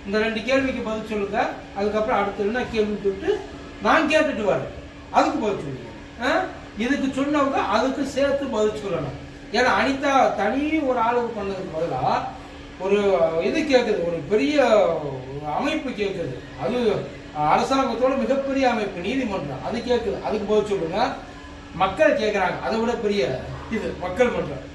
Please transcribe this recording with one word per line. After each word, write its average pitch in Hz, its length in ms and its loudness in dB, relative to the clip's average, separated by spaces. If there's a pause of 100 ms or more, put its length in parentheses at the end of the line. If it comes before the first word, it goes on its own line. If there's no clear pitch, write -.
இந்த 202 160 -2
ரெண்டு 220 240 0
கேள்விக்கு 262 380 0
பதில் 220 300 -6
சொல்லுங்க, 202 280 -2 (360)
அதுக்கப்புறம் 214 440 0
அடுத்த 196 240 -2
என்ன 226 160 0 (120)
கேள்வி 208 260 0
கேட்டு 196 320 -2 (520)
நான் 262 300 4
கேட்டுட்டு 285 340 2
வரேன், 165 280 0 (380)
அதுக்கு 285 280 4
பதில் 196 240 -2
சொல்லுங்க. 135 280 -10 (300)
ஆ? 254 80 0 (480)
இதுக்கு 262 360 0
சொன்னவங்க 285 480 2 (120)
அதுக்கு 262 340 2
சேர்த்து 277 400 2
பதில் 214 340 0
சொல்லணும். 160 360 -4 (340)
ஏன்னா 247 220 4
அனிதா 269 400 2 (220)
தனி 233 280 0 (240)
ஒரு 247 120 2
ஆளுக்கு 233 340 2
பண்ணதுக்கு 196 420 -6
பதிலா 160 280 -2 (760)
ஒரு 196 180 2 (460)
இது 262 180 2
கேக்குது, 220 440 4
ஒரு 170 120 -2 (120)
பெரிய 269 260 2 (1000)
அமைப்பு 277 380 -2
கேக்குது, 185 420 -4 (280)
அது 240 180 0 (680)
அரசாங்கத்தோட 240 720 2
மிகப்பெரிய 269 520 2
அமைப்பு 196 320 -2
நீதிமன்றம், 185 640 -2
அது 202 140 -2
கேக்குது, 214 440 0
அதுக்கு 202 240 -2
பதில் 208 240 4
சொல்லுங்க. 175 280 0 (760)
மக்கள் 196 440 4
கேக்குறாங்க, 202 460 0
அதை 185 120 0
விட 233 160 2 (120)
பெரிய 202 180 2 (480)
இது 190 160 -4 (140)
மக்கள் 185 340 2
மன்றம் 143 400 -6